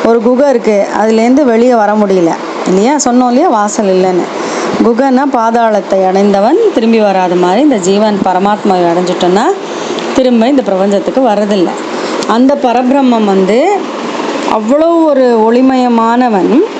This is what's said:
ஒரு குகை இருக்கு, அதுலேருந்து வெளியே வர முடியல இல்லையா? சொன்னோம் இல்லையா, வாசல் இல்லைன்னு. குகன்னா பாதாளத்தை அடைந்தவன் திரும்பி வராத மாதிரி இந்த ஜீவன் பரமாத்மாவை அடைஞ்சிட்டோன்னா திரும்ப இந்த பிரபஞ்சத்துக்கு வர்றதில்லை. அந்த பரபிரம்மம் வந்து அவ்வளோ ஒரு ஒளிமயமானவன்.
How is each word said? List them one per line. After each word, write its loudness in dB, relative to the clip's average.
ஒரு 2
குகை 0
இருக்கு, 0
அதுலேருந்து 2
வெளியே 2
வர 2
முடியல 0
இல்லையா? 0
சொன்னோம் 2
இல்லையா, 2
வாசல் 0
இல்லைன்னு. 0
குகன்னா 2
பாதாளத்தை 0
அடைந்தவன் 2
திரும்பி 2
வராத 0
மாதிரி 0
இந்த 2
ஜீவன் 0
பரமாத்மாவை 0
அடைஞ்சிட்டோன்னா 0
திரும்ப 2
இந்த 2
பிரபஞ்சத்துக்கு -2
வர்றதில்லை. 0
அந்த 2
பரபிரம்மம் 0
வந்து 2
அவ்வளோ 0
ஒரு 2
ஒளிமயமானவன். 2